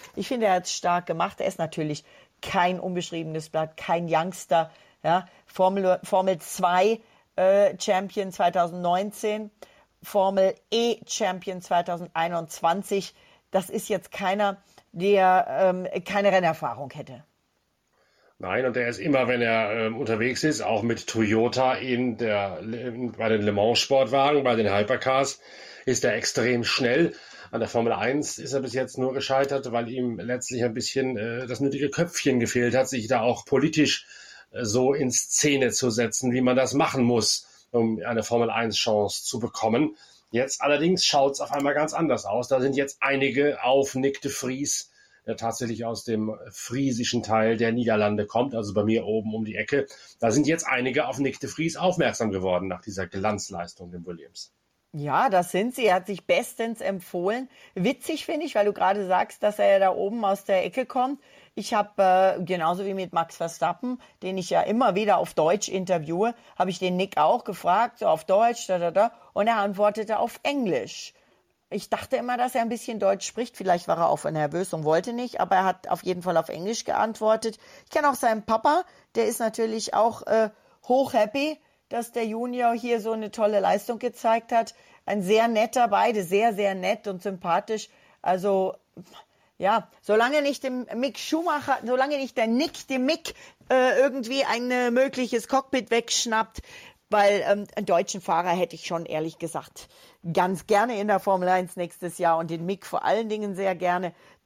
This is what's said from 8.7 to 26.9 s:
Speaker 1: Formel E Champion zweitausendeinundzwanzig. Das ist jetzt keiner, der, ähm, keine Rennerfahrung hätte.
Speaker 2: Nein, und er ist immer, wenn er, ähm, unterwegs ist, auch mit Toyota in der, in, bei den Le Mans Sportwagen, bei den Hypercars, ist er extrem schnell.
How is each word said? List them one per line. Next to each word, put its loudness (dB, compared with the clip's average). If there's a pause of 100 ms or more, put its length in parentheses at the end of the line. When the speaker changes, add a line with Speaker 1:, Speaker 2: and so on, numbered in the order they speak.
Speaker 1:
Formel 2 (160)
E 0 (100)
Champion -4
zweitausendeinundzwanzig. -2 (360)
Das 0
ist -6
jetzt -4
keiner, 0 (300)
der, 4
ähm, 2 (200)
keine 2
Rennerfahrung 0
hätte. -16 (1160)
Speaker 2:
Nein, -2
und -2
er 0
ist -6
immer, 0
wenn 0
er, 2
ähm, -2
unterwegs -2
ist, 0
auch 0
mit -2
Toyota 2
in -2
der, -2
in, -8
bei -2
den 2
Le 2
Mans 2
Sportwagen, 2
bei 2
den 2
Hypercars, 0 (460)
ist 0
er 2
extrem 0
schnell. 2 (380)